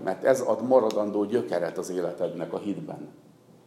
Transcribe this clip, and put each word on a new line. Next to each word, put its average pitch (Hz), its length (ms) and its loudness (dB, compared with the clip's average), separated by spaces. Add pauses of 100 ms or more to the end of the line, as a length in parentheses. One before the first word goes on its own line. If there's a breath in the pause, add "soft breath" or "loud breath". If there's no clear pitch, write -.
mert 92 200 -4
ez 127 180 4
ad 110 260 0
maradandó 104 560 4
gyökeret 90 540 -2
az 87 120 -6
életednek 87 640 -4
a 95 40 -4
hitben. 78 520 -8 (580)